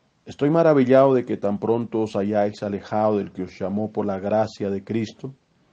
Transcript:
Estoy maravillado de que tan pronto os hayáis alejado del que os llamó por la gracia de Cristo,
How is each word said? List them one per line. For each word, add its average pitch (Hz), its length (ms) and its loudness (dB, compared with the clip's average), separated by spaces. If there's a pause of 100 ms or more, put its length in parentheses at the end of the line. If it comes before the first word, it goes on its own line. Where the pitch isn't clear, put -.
(260)
Estoy 143 240 -2
maravillado 139 640 6
de 123 100 2
que 107 140 -4
tan 101 200 -4
pronto 113 420 -2
os 110 140 -4
hayáis 104 480 0
alejado 107 540 -2
del 95 160 -4
que 90 120 -8
os - 140 -14
llamó 101 320 -4
por 107 140 -4
la 98 140 -4
gracia 104 500 -2
de 98 160 -4
Cristo, 113 500 -6 (380)